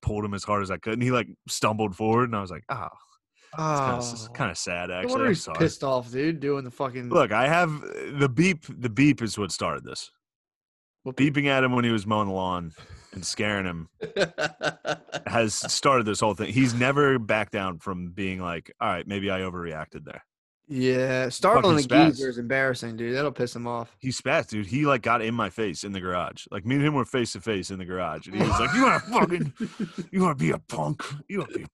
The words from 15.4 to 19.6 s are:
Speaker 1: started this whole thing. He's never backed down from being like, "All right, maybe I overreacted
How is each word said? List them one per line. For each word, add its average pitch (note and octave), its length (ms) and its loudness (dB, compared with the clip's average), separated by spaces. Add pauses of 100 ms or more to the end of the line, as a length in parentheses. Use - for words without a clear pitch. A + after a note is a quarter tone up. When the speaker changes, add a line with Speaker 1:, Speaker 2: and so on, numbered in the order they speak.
Speaker 1:
started B2+ 520 2
this G#2 140 -2
whole A2 140 2
thing. G2+ 180 -4
He's A#2+ 220 4
never C3+ 460 4
backed G#2+ 320 0
down F#2+ 280 -2
from F2+ 320 -8
being F#2 300 -4
like, E2+ 380 -8
"All A2+ 100 0
right, F2 180 -2
maybe G2 220 -2
I F#2+ 120 -2
overreacted E2 640 -8